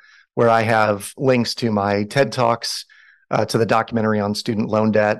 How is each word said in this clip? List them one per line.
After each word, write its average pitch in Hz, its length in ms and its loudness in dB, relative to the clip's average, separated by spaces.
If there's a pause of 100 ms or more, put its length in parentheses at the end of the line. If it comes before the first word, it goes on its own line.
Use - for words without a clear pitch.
(360)
where 120 140 4
I 113 120 4
have 107 560 0
links 127 380 0
to 117 160 -2
my 101 320 0
ted 135 280 0
Talks, - 540 -2 (460)
uh, 107 140 0
to 117 120 -4
the 113 80 2
documentary 110 540 0
on 104 160 -2
student 113 340 -4
loan 107 220 2
debt, 107 280 2